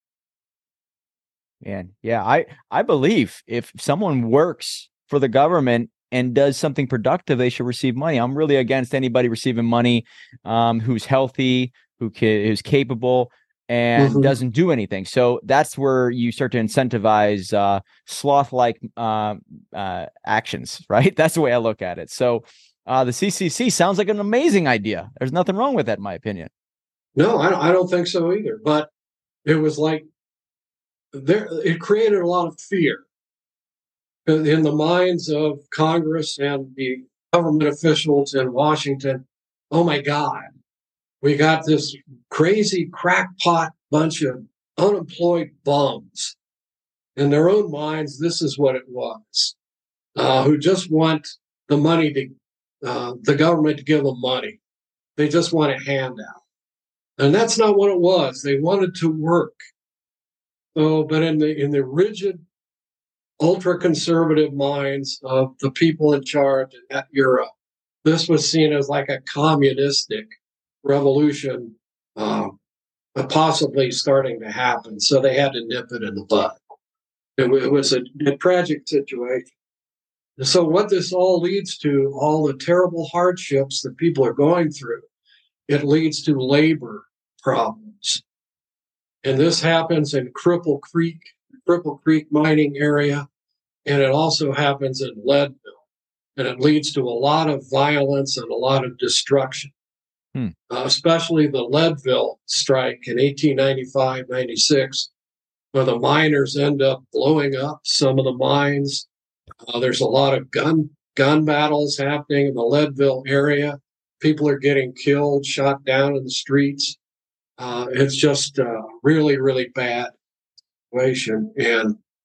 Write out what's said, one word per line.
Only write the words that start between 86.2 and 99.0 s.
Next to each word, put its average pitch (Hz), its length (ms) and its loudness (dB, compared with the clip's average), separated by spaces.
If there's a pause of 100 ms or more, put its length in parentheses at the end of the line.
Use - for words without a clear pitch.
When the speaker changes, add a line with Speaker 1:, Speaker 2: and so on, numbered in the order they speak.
Speaker 2:
to 143 160 2
labor 131 640 0 (380)
problems. - 800 -4 (1040)
And 135 120 0
this 156 240 2
happens 165 520 0
in 127 180 -4
Cripple 175 480 0
Creek, 165 400 -4 (480)
Cripple 175 340 -2
Creek 156 300 2
mining 151 460 2
area, 147 500 0 (580)
and 143 160 2
it 135 100 4
also 151 420 0
happens 135 480 -2
in 123 100 -8 (140)
Leadville. 139 320 2 (800)
And 127 100 -4
it 123 140 -8
leads 147 320 2
to 139 80 -2
a 123 100 -2
lot 147 380 0
of 139 200 -6
violence 139 680 0
and 117 120 -10
a 110 60 -6
lot 127 300 0
of 127 120 -10
destruction. 131 720 -2 (640)